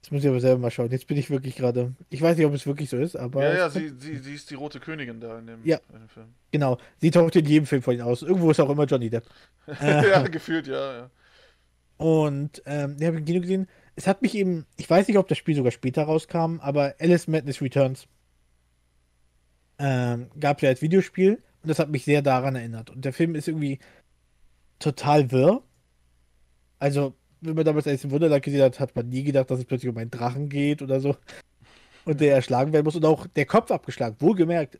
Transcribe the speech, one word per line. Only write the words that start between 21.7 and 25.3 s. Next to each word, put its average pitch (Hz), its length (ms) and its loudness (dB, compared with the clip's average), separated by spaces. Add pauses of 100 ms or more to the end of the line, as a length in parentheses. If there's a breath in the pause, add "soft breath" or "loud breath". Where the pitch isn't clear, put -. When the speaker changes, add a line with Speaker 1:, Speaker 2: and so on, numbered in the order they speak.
Speaker 1:
das 151 80 -2
hat 151 120 0
mich 143 140 -4
sehr 143 180 2
daran 131 320 0
erinnert. 117 360 -10
Und 131 140 -16
der 135 80 -4
Film 165 220 -2
ist 151 140 -6
irgendwie 147 300 -4 (1000 soft breath)
total 147 540 2